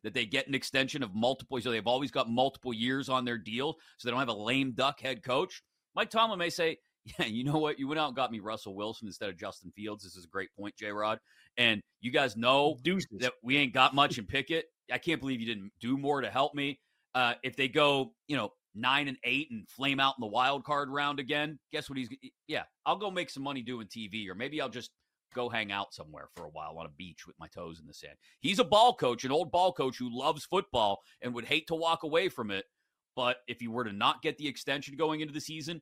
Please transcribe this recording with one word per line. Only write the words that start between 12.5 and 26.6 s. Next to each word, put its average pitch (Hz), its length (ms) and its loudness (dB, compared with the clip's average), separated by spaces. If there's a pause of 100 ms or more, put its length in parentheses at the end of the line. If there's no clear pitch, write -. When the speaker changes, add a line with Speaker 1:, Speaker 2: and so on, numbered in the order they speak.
Speaker 2:
Deuces. 180 240 0 (140)
Speaker 1:
that 123 200 0
we 123 140 0
ain't 139 180 2
got 131 220 6
much 143 220 6
in 110 80 -6
Pickett. 143 400 0 (260)
I 123 60 0
can't 151 240 0
believe 131 180 -2
you 113 80 -2
didn't 101 320 -4
do 127 180 0
more 139 220 0
to 117 100 -2
help 135 240 2
me. 143 280 -4 (320)
Uh, 123 280 4
if 127 140 -4
they 135 140 2
go, 139 440 4 (140)
you 147 80 -2
know, 110 160 0 (260)
nine 135 300 2
and 131 160 -6
eight 131 280 0
and 107 180 -12
flame 139 320 0
out 135 160 4
in 123 40 -10
the 110 60 -4
wild 127 380 2
card 147 240 -2
round 143 280 -2
again, 147 400 -2 (140)
guess 151 180 -6
what 139 80 -6
he's, 123 120 -4 (360)
yeah, 143 180 -4 (220)
I'll 170 120 2
go 202 120 -4
make 180 200 -4
some 139 120 -10
money 135 200 -4
doing 117 260 -8
T 110 220 -10
V, 101 200 -6
or 92 60 -8
maybe 143 240 -6
I'll 139 80 -2
just 117 240 -10 (420)
go 123 140 -2
hang 110 240 -2
out 101 220 -2
somewhere 73 420 -14
for 87 80 -12
a 78 60 -12
while 78 280 -10